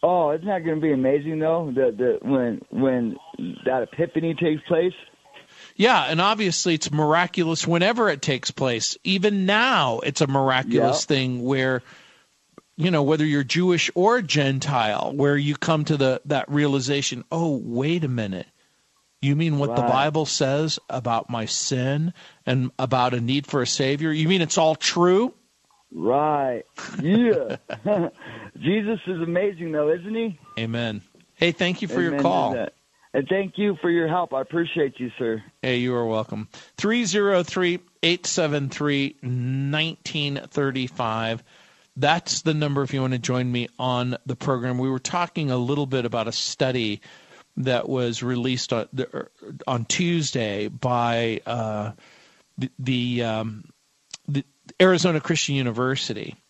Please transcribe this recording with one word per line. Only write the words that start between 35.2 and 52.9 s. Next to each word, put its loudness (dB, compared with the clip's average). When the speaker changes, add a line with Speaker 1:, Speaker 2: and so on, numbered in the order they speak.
Speaker 2:
Hey, 0
you 0
are 0
welcome. -4
Three 0
zero 2
three, -2
eight 2
seven 0
three, -2
nineteen -4
thirty-five. -2
That's 0
the 0
number 0
if -4
you -2
want 0
to -2
join -2
me -2
on -2
the -4
program. -2
We -2
were -2
talking -4
a 0
little 0
bit -2
about -2
a -8
study -2
that -2
was -2
released -2
on, -2
the, -6
er, -10
on -2
Tuesday -2
by, 0
uh, -4
the, -4
the, -2